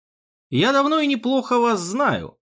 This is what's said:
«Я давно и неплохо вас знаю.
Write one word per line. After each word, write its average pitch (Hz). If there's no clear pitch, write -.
«Я 196
давно 294
и 294
неплохо 254
вас 233
знаю. 170